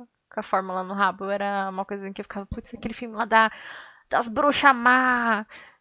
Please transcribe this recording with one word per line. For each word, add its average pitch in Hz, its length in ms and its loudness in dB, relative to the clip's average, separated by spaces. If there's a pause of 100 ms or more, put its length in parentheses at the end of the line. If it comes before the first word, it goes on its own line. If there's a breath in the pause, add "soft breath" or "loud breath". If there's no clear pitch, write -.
(320)
com - 80 -8
a - 40 -6
fórmula 185 400 -2
no 185 100 -8
rabo 196 340 -2
era 196 420 -2
uma 190 140 -6
coisa 196 240 -10
em 196 40 -10
que 196 80 -12
eu 202 40 -8
ficava, 196 220 -12
"Putz, - 280 -12
aquele 226 200 -10
filme 226 220 -12
lá 220 80 -2
da, 220 260 4 (580 loud breath)
das 240 200 0
bruxas 277 480 6
má, 240 680 2 (360 loud breath)